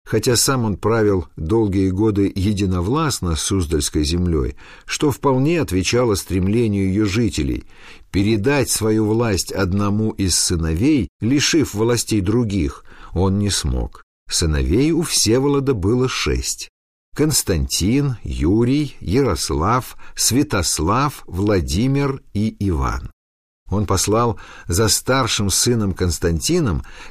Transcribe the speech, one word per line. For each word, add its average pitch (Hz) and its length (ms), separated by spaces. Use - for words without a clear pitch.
Хотя 113 320
сам 131 260
он 104 140
правил 107 580
долгие 95 540
годы 101 440
единовластно 95 1000
Суздальской 80 680
землей, 80 500
что - 260
вполне 139 480
отвечало 107 560
стремлению 98 720
ее 98 180
жителей, 92 600
передать 107 600
свою 110 360
власть 110 460
одному 101 600
из 95 260
сыновей, 90 720
лишив 139 540
властей 113 480
других, 98 640
он 95 260
не 101 120
смог. 64 520
Сыновей 80 640
у 170 120
Всеволода 139 720
было 117 340
шесть: - 600
Константин, 120 1080
Юрий, 117 760
Ярослав, 107 1000
Святослав, 110 1120
Владимир 104 960
и 107 220
Иван. 64 440
Он 101 160
послал 104 540
за 107 220
старшим 113 640
сыном 107 420
Константином, 90 880